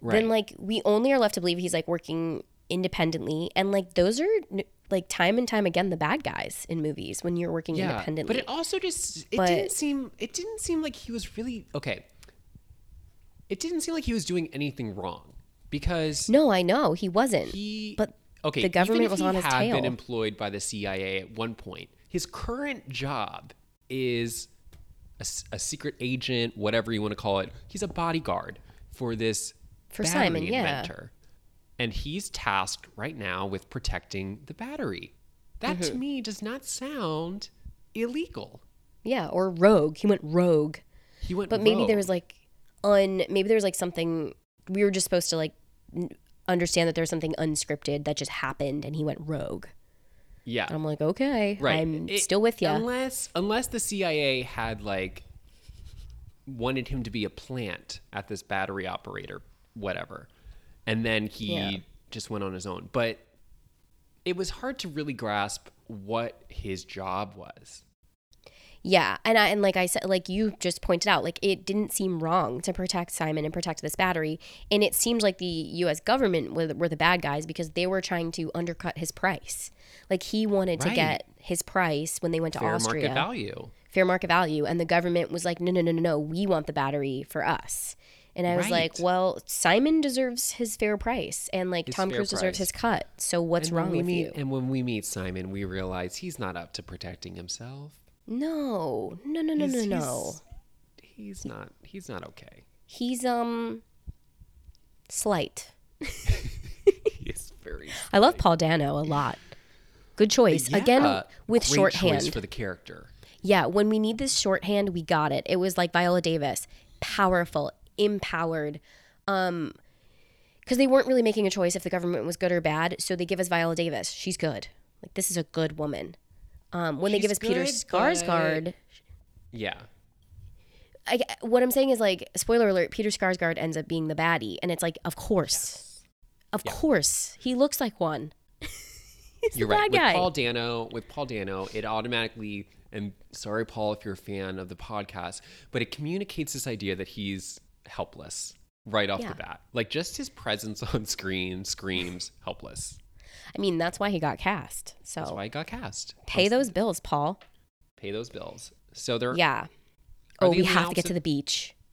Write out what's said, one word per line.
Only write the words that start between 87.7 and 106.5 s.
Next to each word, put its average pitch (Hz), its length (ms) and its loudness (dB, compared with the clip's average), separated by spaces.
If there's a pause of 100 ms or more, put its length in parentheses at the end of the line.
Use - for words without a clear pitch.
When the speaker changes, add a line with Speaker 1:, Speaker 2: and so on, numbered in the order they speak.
Speaker 1:
And 175 120 0
I 175 100 2
was 180 140 2
like, 165 240 2
Speaker 2:
Right. - 60 -8
Speaker 1:
"Well, 185 440 2
Simon 269 560 4
deserves 254 520 0
his 226 240 -4
fair 208 200 0
price, - 560 -4
and, 185 180 -2
like, 170 180 -2
Speaker 2:
His - 80 -6
Speaker 1:
Tom 190 120 0
Speaker 2:
fair 151 120 0
Speaker 1:
Cruise 202 100 -2
deserves 185 260 0
Speaker 2:
price. 185 120 -2
Speaker 1:
his - 40 -2
cut. - 360 0 (100)
So 175 240 0
what's 165 260 2
Speaker 2:
And 170 60 -2
when 165 100 2
Speaker 1:
wrong 170 60 0
Speaker 2:
we 170 80 2
Speaker 1:
with 170 80 2
Speaker 2:
meet, 180 200 2
Speaker 1:
you?" - 100 -10
Speaker 2:
and 139 140 -2
when 131 200 0
we 131 120 0
meet 117 220 -2
Simon, 92 460 -4
we 98 140 -4
realize 92 520 -4
he's 180 220 -10
not 92 180 -6
up 85 180 -10
to - 80 -10
protecting 90 520 -12
himself. 123 580 -12 (360)
Speaker 1:
No, 220 960 -2
no, 302 160 -2
no, 311 140 0
no, 294 120 2
Speaker 2:
He's, 247 200 0
Speaker 1:
no, 190 120 0
no. 147 340 -2 (680)
Speaker 2:
he's, - 380 -16
he's - 40 -12
not, 107 280 -12 (100)
he's - 260 -16
not 98 200 -10
okay. - 340 -20 (240)
Speaker 1:
He's, 247 380 -4
um, 233 580 -2 (1300)
slight. - 640 -4 (280)
<laughs> - 0 -
Speaker 2:
He - 1300 0